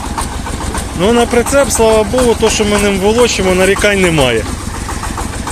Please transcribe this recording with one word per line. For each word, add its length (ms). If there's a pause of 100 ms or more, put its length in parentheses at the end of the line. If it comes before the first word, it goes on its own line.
(1000)
Ну, 120
на 140
прицеп, 440
слава 320
Богу, 380
то, 100
що 140
ми 140
ним 200
волочимо, 560
нарікань 460
немає. 440 (1080)